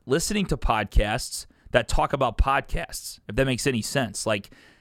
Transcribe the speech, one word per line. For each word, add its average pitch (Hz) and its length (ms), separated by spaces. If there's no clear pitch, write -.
listening 170 400
to 156 100
podcasts 110 880
that 120 160
talk 151 240
about 135 260
podcasts, - 800
if 107 80
that 131 80
makes 131 220
any 123 160
sense. 117 420
Like, 104 260